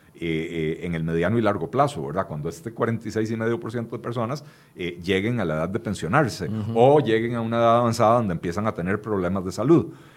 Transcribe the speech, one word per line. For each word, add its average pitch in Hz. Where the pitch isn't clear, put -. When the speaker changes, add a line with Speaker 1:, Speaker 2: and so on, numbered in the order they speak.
Speaker 1:
eh, 82
eh, 90
en 87
el 80
mediano 82
y 117
largo 101
plazo, 131
¿verdad? 85
Cuando 76
este 117
cuarenta 113
y 107
seis 110
y 117
medio 113
por 113
ciento 117
de -
personas, 120
eh, 87
lleguen 98
a 101
la 78
edad 80
de 104
pensionarse 101
Speaker 2:
Ujú. 107
Speaker 1:
o 131
lleguen 117
a 117
una 113
edad 117
avanzada 113
donde 110
empiezan 87
a 107
tener 92
problemas 95
de 92
salud. 120